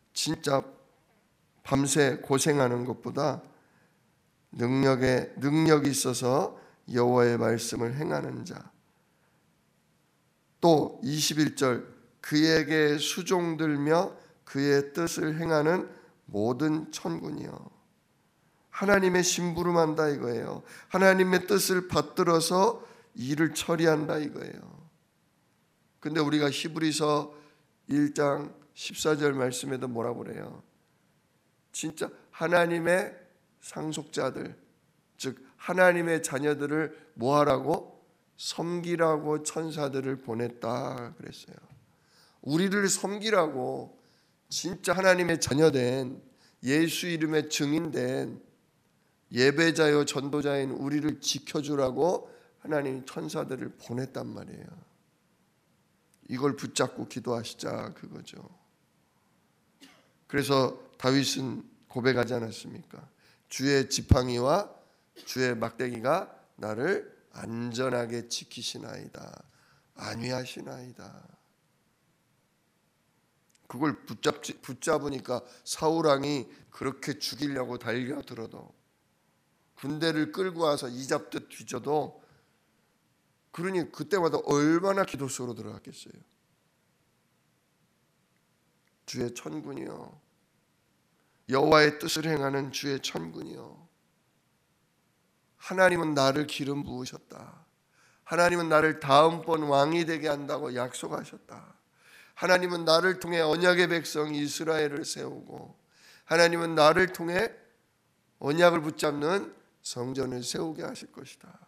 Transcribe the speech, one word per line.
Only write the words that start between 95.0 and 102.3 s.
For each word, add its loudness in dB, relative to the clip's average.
하나님은 4
나를 4
기름 -6
부으셨다. -14
하나님은 2
나를 4
다음번 4
왕이 2
되게 -4
한다고 -4
약속하셨다. -10